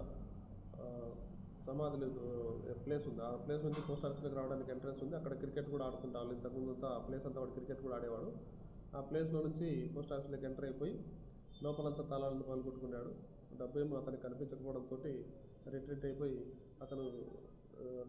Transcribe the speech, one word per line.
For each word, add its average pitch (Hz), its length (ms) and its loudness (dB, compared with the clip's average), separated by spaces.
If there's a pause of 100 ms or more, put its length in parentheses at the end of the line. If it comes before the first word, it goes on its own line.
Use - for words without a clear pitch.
(760)
ఆ, 120 360 -4 (560)
సమాధులు, 139 380 4
ఆ, 120 680 0 (120)
ప్లేస్ 147 220 4
ఉంది. 113 140 0
ఆ 120 140 2
ప్లేస్ 147 280 2
నుంచి 151 260 4
పోస్ట్ 143 160 2
ఆఫీస్లోకి 139 300 0
రావడానికి 131 360 2
ఎంట్రన్స్ 131 320 -2
ఉంది. 151 120 0
అక్కడ 147 180 0
క్రికెట్ 139 360 0
కూడా 139 160 4
ఆడుకుంటారు. 123 440 0
ఇంతకుముందు 123 420 0
అంతా 131 160 0
ఆ 123 100 2
ప్లేస్ 131 280 0
అంతా 131 140 0
వాడు 127 120 0
క్రికెట్ 135 300 -2
కూడా 127 140 2
ఆడేవాడు. 117 380 0 (640)
ఆ 139 40 0
ప్లేస్లో 160 400 4
నుంచి 156 560 4
పోస్ట్ 147 160 0
ఆఫీస్లోకి 139 320 0
ఎంటర్ 135 200 0
అయిపోయి 143 400 0 (580)
లోపలంతా 147 400 4
తాళాలను 135 400 2
పగలగొట్టుకున్నాడు. 127 680 0 (500)
డబ్బు 127 180 2
ఏమో 147 180 6
అతనికి 131 260 0
కనిపించకపోవడంతోటి 131 1040 -2 (440)
రిట్రీట్ 139 360 0
అయిపోయి 135 480 2 (280)
అతను, 131 440 -2 (540)
ఆ, 123 280 -4